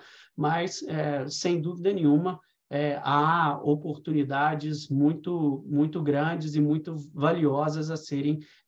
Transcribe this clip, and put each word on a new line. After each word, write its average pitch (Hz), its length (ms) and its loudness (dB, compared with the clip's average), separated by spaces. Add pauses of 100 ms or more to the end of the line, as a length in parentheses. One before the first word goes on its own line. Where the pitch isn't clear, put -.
(380)
Mas, 165 460 -2
é, 147 440 -4
sem 170 320 -2
dúvida 175 320 -2
nenhuma, 165 480 2 (300)
é, 143 340 -2
há 147 600 2
oportunidades 147 1300 -2
muito, 147 760 0
muito 151 360 0
grandes 151 500 0
e 151 80 2
muito 156 340 0 (200)
valiosas 156 760 2
a 160 80 -4
serem 147 400 -2 (300)